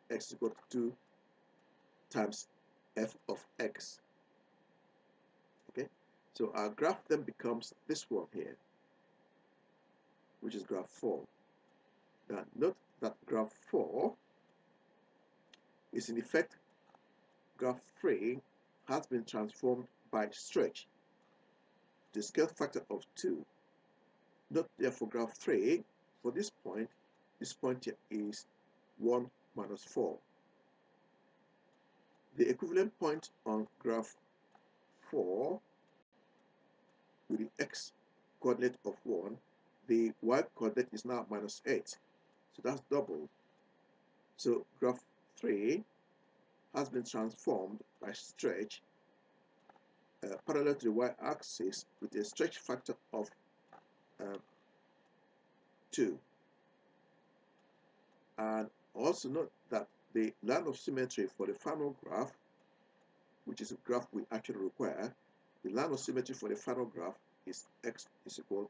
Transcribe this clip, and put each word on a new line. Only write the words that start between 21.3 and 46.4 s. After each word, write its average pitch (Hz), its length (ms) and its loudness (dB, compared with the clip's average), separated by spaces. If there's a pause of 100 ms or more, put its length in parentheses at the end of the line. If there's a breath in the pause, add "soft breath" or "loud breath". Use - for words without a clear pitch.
to 107 80 -2
scale 156 260 2
factor 151 420 -2
of 104 160 -4 (100)
two. 82 300 -2 (1040)
Note 160 280 0
therefore 123 320 0
graph 117 280 -2
three, 120 460 4 (400)
for 120 80 0
this 202 180 0
point, 107 400 -6 (500)
this - 140 -6
point 127 320 -2
here 110 100 -4 (140)
is 104 360 -4 (520)
one 123 320 2 (260)
minus 101 280 -6
four. 107 340 0 (2250)
The - 120 6
equivalent 185 500 2
point 160 300 0 (160)
on 107 220 0 (120)
graph 113 360 0 (960)
four 127 480 0 (1700)
with 107 100 0
the 110 100 -2 (100)
x - 320 -4 (500)
coordinate 123 440 4
of 101 180 -4
one, 104 340 -2 (500)
the 113 240 6 (100)
y 123 220 4 (120)
coordinate 117 380 2
is 107 120 -6
now 120 240 -2
minus 104 360 -4
eight. - 320 -2 (580)
So - 80 -18
that's 135 180 0 (100)
double. 90 360 0 (1120)
So - 280 4 (140)
graph 127 240 2 (320)
three 127 480 2 (880)